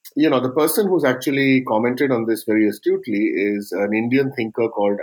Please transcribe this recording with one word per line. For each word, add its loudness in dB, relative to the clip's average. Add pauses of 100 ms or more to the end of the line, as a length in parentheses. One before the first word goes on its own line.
(160)
you 4
know, 2
the -2
person 2
who's 0
actually 2
commented 0
on 0
this -2
very 2
astutely -2
is -2
an -2
Indian 0
thinker -4
called -2